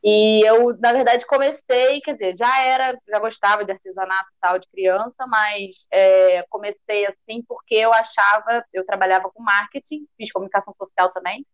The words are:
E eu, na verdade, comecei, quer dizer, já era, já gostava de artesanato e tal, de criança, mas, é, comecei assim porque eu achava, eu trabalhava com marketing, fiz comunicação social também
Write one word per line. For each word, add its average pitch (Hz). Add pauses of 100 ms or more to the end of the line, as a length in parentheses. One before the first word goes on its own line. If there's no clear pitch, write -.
E 214
eu, 226
na 233
verdade, 240
comecei, 277
quer 294
dizer, 185
já 247
era, 262 (100)
já 208
gostava 208
de 196
artesanato 190
e -
tal, 185
de 185
criança, 196
mas, 208
é, 185
comecei 208
assim 220
porque -
eu 220
achava, 226
eu 190
trabalhava 190
com 233
marketing, 233 (120)
fiz 220
comunicação 196
social 185
também 190